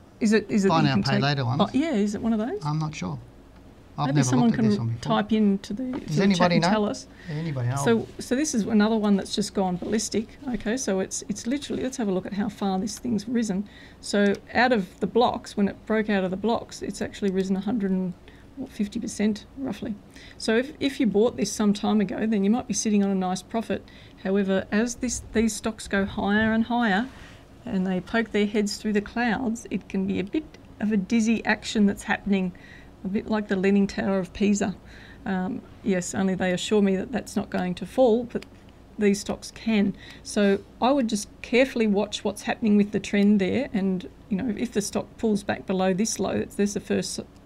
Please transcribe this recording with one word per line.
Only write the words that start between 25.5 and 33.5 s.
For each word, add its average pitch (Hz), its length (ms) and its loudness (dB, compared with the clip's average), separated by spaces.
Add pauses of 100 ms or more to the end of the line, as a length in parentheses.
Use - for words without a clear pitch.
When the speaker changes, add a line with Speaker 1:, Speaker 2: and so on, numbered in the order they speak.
Speaker 1:
stocks - 340 -8
go 196 180 0
higher 208 460 0
and 226 120 2
higher, 226 440 2 (560)
and 185 220 -2
they 185 140 -2
poke 226 320 -2
their 208 140 2
heads 208 320 0
through 214 160 -2
the 208 60 4
clouds, 226 680 -2
it - 180 -6
can 190 180 -2
be 190 120 0
a 180 60 -2
bit 311 200 -4 (360)
of 214 120 0
a 220 40 2
dizzy 220 480 2
action 214 420 2
that's 196 180 -2
happening, 190 480 0 (520)
a 196 40 -6
bit 196 200 -2
like 214 200 0
the 202 80 0